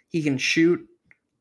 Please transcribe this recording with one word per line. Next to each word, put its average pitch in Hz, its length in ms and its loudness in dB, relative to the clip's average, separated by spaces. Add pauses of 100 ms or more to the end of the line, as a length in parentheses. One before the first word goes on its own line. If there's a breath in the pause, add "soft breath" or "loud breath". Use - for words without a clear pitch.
He 160 140 -4
can 139 140 -2
shoot. 165 500 0 (540)